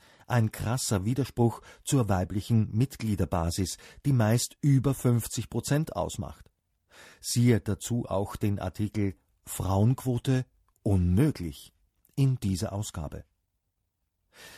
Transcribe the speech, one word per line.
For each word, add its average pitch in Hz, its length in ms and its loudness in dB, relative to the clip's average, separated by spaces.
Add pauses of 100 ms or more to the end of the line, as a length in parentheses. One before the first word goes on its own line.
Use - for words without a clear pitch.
(260)
ein 113 240 2
krasser 107 540 -2
Widerspruch 120 580 0 (220)
zur 127 240 2
weiblichen 98 680 2
Mitgliederbasis, 95 1040 -2 (260)
die 143 80 2
meist 117 480 2
über 139 320 4
fünfzig 120 560 0
Prozent 143 460 -2
ausmacht. 82 560 -6 (720)
Siehe 120 400 4
dazu 117 480 -4
auch 98 260 -4
den 101 240 -2
Artikel 101 560 -4 (300)
Frauenquote 120 1000 0 (380)
unmöglich 90 880 0 (440)
in 135 240 2
dieser 95 320 -2
Ausgabe. 80 520 -8 (1300)